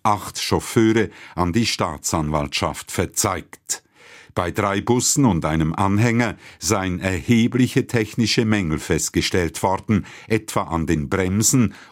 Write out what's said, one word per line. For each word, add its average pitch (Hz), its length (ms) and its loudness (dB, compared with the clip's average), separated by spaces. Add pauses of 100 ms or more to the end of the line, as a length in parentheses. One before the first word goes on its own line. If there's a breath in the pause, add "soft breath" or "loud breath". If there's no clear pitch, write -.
acht - 380 -2
Chauffeure 110 680 2 (280 loud breath)
an 87 160 0
die 113 140 2
Staatsanwaltschaft 76 1200 -2
verzeigt. - 960 -4 (480 loud breath)
Bei 87 200 -2
drei 101 280 0
Bussen 123 440 2
und 87 200 2
einem 78 300 0
Anhänger 110 640 2 (240 loud breath)
seien 92 400 -2
erhebliche 117 880 2
technische 113 560 0
Mängel 95 340 0
festgestellt 85 840 -2
worden, 98 420 0 (220 loud breath)
etwa 107 340 -2
an 82 240 -4
den 78 220 0
Bremsen 98 680 0 (160 loud breath)